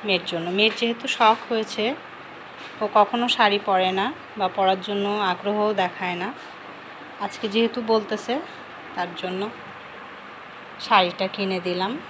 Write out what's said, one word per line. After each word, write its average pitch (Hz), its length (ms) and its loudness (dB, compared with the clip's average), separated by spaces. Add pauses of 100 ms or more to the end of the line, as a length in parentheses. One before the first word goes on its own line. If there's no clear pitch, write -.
মেয়ের 185 220 0
জন্য, 170 240 -4
মেয়ের 208 260 4
যেহেতু 233 320 -2
শখ 220 280 6 (120)
হয়েছে, 220 460 0 (840)
ও 208 140 0
কখনো 233 340 6
শাড়ি 208 380 6
পরে 185 260 4
না 202 200 0 (260)
বা 185 100 2
পরার 190 320 4
জন্য 202 280 0
আগ্রহও 208 640 2
দেখায় 180 400 0
না, 190 180 -4 (880)
আজকে 202 280 -4
যেহেতু 226 380 2
বলতেছে, 220 540 0 (540)
তার 180 120 -2 (100)
জন্য 185 340 -4 (1300)
শাড়িটা 190 460 4
কিনে 190 340 -2
দিলাম 180 380 -2 (120)